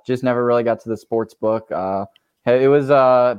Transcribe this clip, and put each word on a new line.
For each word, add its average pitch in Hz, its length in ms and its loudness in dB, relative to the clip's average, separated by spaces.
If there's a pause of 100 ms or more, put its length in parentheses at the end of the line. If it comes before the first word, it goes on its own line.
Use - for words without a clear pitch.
just 127 180 -6
never 123 220 -2
really 120 180 0
got 113 180 -2
to - 80 -14
the 110 80 -6
sports 113 360 -6
book. 110 380 -4
Uh, 95 340 -6 (400)
hey, 127 180 2
it 135 40 2
was, 139 240 2
uh, 127 480 4